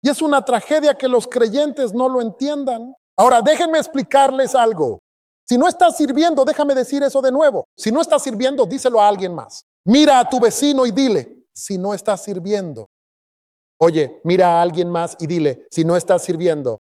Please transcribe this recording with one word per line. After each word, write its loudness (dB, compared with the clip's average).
Y 0
es -2
una 0
tragedia 0
que -4
los 0
creyentes -2
no 0
lo -2
entiendan. -8
Ahora, 4
déjenme 2
explicarles 0
algo. 0
Si 0
no 4
estás 2
sirviendo, 0
déjame 0
decir -2
eso -2
de 0
nuevo. 0
Si -4
no 0
estás 0
sirviendo, -2
díselo -2
a 6
alguien -2
más. -16
Mira 6
a 2
tu -2
vecino 2
y -2
dile, -2
"Si -10
no -6
estás -4
sirviendo." -8
Oye, 0
mira 2
a 2
alguien -2
más -6
y -8
dile, -4
"Si -2
no 2
estás 0
sirviendo." -4